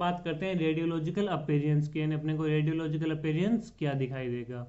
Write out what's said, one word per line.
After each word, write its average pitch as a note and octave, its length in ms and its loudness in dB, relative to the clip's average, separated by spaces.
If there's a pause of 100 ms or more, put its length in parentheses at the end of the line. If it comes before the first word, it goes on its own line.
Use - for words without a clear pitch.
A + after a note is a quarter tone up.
बात F3 220 0
करते E3 220 -2
हैं F#3+ 80 0
radiological E3 720 0
appearance D3+ 600 2
की, D#3 120 -4
यानी D#3 140 0
अपने D#3 220 -2
को D#3 100 0
radiological D#3 680 0
appearance E3 640 0
क्या C#3+ 160 0
दिखाई C3 340 -2
देगा। A#2+ 400 -6